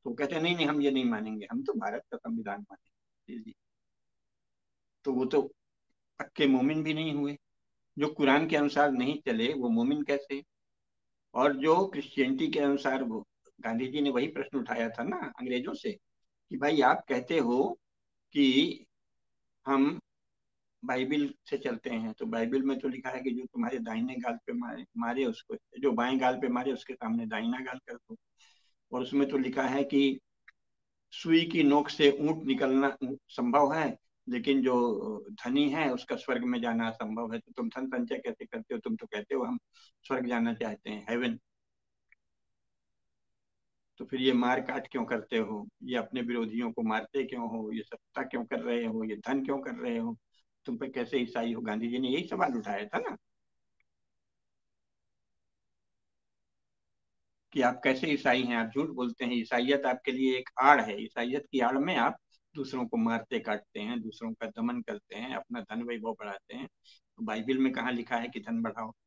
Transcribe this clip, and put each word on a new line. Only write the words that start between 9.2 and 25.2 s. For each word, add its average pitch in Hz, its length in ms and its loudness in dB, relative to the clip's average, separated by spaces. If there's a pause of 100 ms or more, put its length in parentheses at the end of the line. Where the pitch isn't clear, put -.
चले, 120 280 2
वो 127 140 0
मोमिन 127 340 2
कैसे? 143 420 -4 (920)
और 135 220 4
जो 160 300 4
क्रिश्चियनिटी 135 640 0
के 151 120 0
अनुसार, 139 420 2
वो 113 260 -4 (320)
गांधी 117 260 -2
जी 143 140 -2
ने 143 100 2
वही 123 160 2
प्रश्न 143 320 -6
उठाया 117 300 -2
था 120 140 -6
ना 226 360 -6
अंग्रेजों 123 360 -4
से - 180 -6 (580)
कि 135 60 -6
भाई, 147 240 2
आप 131 280 6
कहते 135 300 0
हो 127 420 2 (520)
कि 143 540 4 (800)
हम 139 340 2 (840)
बाइबिल 135 500 0 (160)
से 139 80 -2
चलते 123 320 -6
हैं, 110 220 -4
तो 110 140 -8
बाइबिल 117 360 0
में 135 160 0
तो 135 100 -4
लिखा 127 220 -6
है 127 100 -6
कि 131 100 -4
जो 127 140 -4
तुम्हारे 123 340 -2
दाहिने 113 360 -4
गाल 120 320 -4
पे 123 60 -6
मारे, 120 340 -8 (100)
मारे 117 280 -2